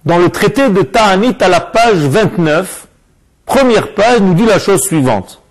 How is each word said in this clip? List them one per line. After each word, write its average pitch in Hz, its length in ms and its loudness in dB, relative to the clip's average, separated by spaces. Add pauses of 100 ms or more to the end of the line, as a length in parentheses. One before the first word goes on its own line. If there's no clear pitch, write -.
dans 175 160 0
le 175 100 2
traité 262 400 0
de 190 140 0
Ta'anit 214 560 0
à 196 80 0
la 175 120 2
page 226 360 0
vingt-neuf, 160 880 -2 (640)
première 254 480 0
page, 233 260 2
nous 185 140 2
dit 220 100 2
la 214 140 2
chose 196 220 0
suivante. 127 680 -2